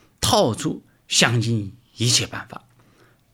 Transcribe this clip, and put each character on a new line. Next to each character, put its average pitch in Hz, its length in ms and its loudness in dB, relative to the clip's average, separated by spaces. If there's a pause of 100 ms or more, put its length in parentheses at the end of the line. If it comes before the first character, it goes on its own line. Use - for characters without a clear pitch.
(200)
逃 170 340 2
出， - 300 -6 (240)
想 120 320 2
尽 110 340 -4 (220)
一 117 120 -2
切 113 180 0
办 - 220 -12
法， - 180 -20 (680)